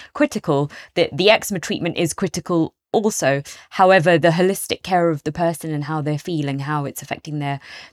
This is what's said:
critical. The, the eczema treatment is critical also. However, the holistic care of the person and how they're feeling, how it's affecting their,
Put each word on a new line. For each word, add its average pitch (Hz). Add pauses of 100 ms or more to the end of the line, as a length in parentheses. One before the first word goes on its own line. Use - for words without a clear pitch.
(140)
critical. 151 (220)
The, -
the 185
eczema 202
treatment 170
is 165
critical 175 (220)
also. 147 (280)
However, 185
the 170
holistic 185
care 175
of 156
the 160
person 165
and 147
how 156
they're 147
feeling, 143
how 143
it's -
affecting 147
their, 143 (340)